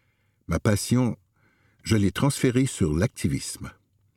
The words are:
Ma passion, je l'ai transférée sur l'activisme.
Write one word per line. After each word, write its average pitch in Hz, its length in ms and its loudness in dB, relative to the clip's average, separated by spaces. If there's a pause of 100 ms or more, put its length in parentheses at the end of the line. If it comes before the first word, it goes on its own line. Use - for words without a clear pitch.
(480)
Ma 82 100 -2
passion, 117 600 2 (640)
je 113 140 2
l'ai 101 160 2
transférée 131 520 0
sur 82 300 0
l'activisme. - 760 -4 (460)